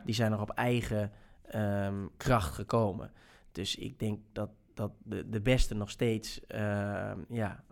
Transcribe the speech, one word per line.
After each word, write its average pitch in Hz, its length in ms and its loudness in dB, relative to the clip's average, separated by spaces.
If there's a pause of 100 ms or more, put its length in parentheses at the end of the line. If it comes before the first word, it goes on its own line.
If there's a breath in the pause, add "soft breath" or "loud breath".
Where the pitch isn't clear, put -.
Die 110 100 0
zijn 110 160 4
er 104 100 0
op 107 80 -2
eigen, 113 640 0 (340 loud breath)
ehm, 101 640 -2 (100)
kracht 113 360 2
gekomen. 104 580 0 (400 loud breath)
Dus 95 240 -4
ik 117 240 -8
denk 107 200 -2 (120)
dat, 104 180 -4 (240)
dat 104 180 -4 (120)
de, 101 260 -6
de 110 120 -2
beste 123 340 6
nog 104 140 -2
steeds, - 580 0
ehm, 101 720 -2 (100)
ja, 107 420 -4